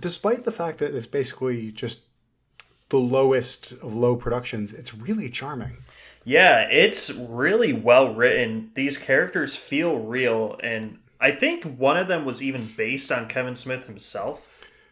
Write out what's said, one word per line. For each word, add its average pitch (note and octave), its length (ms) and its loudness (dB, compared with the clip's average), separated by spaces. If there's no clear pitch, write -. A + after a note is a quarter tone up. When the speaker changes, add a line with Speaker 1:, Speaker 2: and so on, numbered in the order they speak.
Speaker 1:
despite G#3+ 440 -2
the A3 80 -2
fact E3 260 -6
that C#3+ 160 -2
it's A#2+ 120 -6
basically B2 680 -4
just - 320 -10
the C#3 100 2
lowest C3 760 2
of A#2+ 240 -12
low A#2+ 200 4
productions, A#2+ 560 -4
it's - 220 -14
really D3 340 -4
charming. C3+ 480 -8
Speaker 2:
Yeah, C#3 440 6
it's F3 420 4
really C3+ 600 0
well A#2+ 420 6
written. A2+ 600 2
These C#3 220 -2
characters D3+ 600 0
feel D3+ 420 -2
real, A2+ 640 -2
and A2 360 -6
I C3+ 120 4
think E4+ 320 -2
one C3+ 340 0
of F#3 100 -2
them E3 160 -2
was B2 180 -6
even C3 220 -4
based B2+ 360 -4
on A#2 160 -4
Kevin B2+ 280 -6
Smith C3 300 -10
himself. - 800 -10